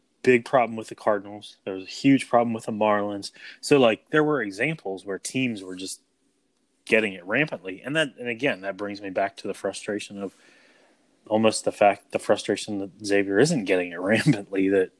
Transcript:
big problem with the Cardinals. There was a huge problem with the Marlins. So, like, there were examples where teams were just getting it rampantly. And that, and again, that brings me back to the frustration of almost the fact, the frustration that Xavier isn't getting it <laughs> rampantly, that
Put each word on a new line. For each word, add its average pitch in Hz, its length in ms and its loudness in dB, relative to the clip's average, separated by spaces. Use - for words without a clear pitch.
big 123 220 4
problem 113 320 0
with 107 120 -10
the 101 60 -14
Cardinals. 104 720 -4
There 95 100 -6
was 95 100 -10
a - 40 -20
huge 139 400 4
problem 120 260 2
with 110 100 -8
the 120 80 -6
Marlins. 104 580 0
So, 147 180 4
like, 113 320 4
there 151 140 4
were 151 180 0
examples 101 640 -6
where 95 140 -6
teams 120 440 -4
were 92 140 -12
just 92 240 -12
getting 98 260 2
it 90 140 -14
rampantly. 104 560 -4
And 143 140 -8
that, 151 220 -2
and 123 100 -10
again, 117 340 -4
that 98 140 -8
brings 101 260 -8
me 98 80 -10
back 98 280 -2
to 104 100 -10
the 95 60 -6
frustration 101 680 -8
of 95 120 -10
almost 110 380 2
the 101 80 -2
fact, - 400 2
the 110 60 -2
frustration 104 600 -2
that 98 260 -10
Xavier 101 340 2
isn't 143 260 4
getting 90 280 0
it 85 40 -12
<laughs> 90 40 -8
rampantly, 101 720 2
that 95 300 4